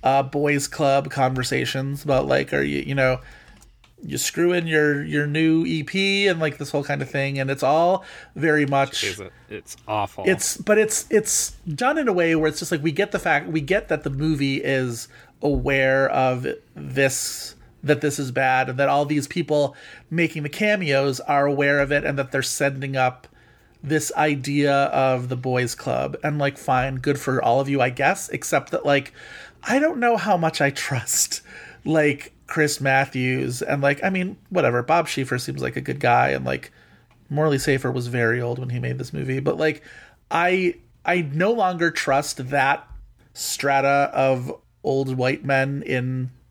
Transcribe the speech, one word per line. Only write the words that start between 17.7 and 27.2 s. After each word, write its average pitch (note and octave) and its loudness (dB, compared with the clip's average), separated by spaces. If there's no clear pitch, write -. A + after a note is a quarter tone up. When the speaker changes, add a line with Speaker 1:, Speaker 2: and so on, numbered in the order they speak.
Speaker 1:
that C#3+ 2
this D3 -2
is C3 -4
bad, C3 2
and B2+ -6
that C#3 4
all C#3+ 2
these C#3+ -2
people D3 0
making D#3+ -2
the D3 -6
cameos C#3+ 0
are C#3+ 2
aware C#3+ 2
of C#3 2
it, C#3+ 2
and C#3+ -2
that C3 -4
they're C3+ -2
sending C3+ -2
up B2+ 0
this D3+ 0
idea C#3+ 2
of C3 2
the B2+ -4
boys B2+ -2
club, C3 -4
and, D3+ -2
like, C#3 -2
fine, C3+ 0
good C3+ -2
for C3 -2